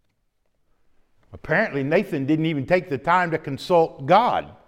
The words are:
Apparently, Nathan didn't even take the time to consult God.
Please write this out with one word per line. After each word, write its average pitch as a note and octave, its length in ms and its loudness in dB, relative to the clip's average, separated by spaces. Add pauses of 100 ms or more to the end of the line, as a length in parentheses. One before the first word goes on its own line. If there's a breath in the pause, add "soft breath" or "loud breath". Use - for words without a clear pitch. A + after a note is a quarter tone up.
(1300)
Apparently, D#3 500 -2
Nathan D3+ 420 0
didn't D#3 220 0
even C#3+ 180 -2
take F3+ 240 0
the C3+ 80 -2
time F3 320 0
to D#3+ 80 -2
consult D#3+ 720 -2
God. C#3+ 480 2 (120)